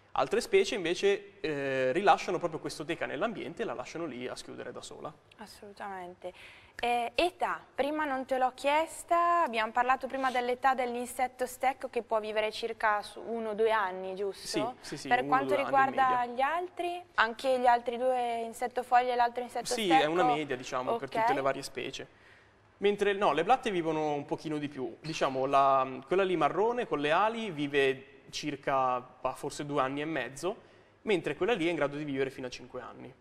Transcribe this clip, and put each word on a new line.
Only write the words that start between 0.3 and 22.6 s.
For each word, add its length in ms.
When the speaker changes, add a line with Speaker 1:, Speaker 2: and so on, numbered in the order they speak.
Speaker 1:
specie 340
invece, 680
eh, 520
rilasciano 460
proprio 200
questo 260
teca 220
nell'ambiente 560
e 20
la 100
lasciano 300
lì 220
a 80
schiudere 380
da 100
sola. 300
Speaker 2:
Assolutamente. 960
Eh, 340
età, 460
prima 320
non 200
te 140
l'ho 160
chiesta, 880
abbiamo 280
parlato 380
prima 240
dell'età 420
dell'insetto 720
stecco 420
che 140
può 160
vivere 320
circa 520
su 220
uno 260
o 40
due 160
anni, 460
giusto? 300
Speaker 1:
Sì, 180
sì, 160
sì, 120
Speaker 2:
Per 140
Speaker 1:
uno 40
o 20
Speaker 2:
quanto 260
Speaker 1:
due 20
anni 120
in 160
Speaker 2:
riguarda 340
Speaker 1:
media. 160
Speaker 2:
gli 60
altri, 640
anche 460
gli 60
altri 300
due, 440
insetto 420
foglia 300
e 40
l'altro 280
insetto 220
Speaker 1:
Sì, 200
Speaker 2:
stecco? 160
Speaker 1:
è 40
una 180
media, 320
diciamo, 400
per 120
Speaker 2:
Ok. 120
Speaker 1:
tutte 140
le 80
varie 200
specie. 460